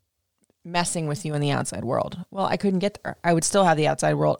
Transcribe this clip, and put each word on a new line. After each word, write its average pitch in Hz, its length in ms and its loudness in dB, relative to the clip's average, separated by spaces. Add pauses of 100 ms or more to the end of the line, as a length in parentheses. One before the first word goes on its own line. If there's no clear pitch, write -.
(640)
messing 170 440 -2
with 147 180 -4
you 151 80 -4
in 147 80 0
the 143 100 2
outside 123 320 -4
world. 120 480 -2
Well, 190 140 -4
I - 100 -4
couldn't 190 240 0
get 202 240 -4
there. - 180 -10
I 175 120 2
would 165 100 4
still 196 220 4
have 165 100 6
the 151 120 2
outside 151 260 2
world 147 260 0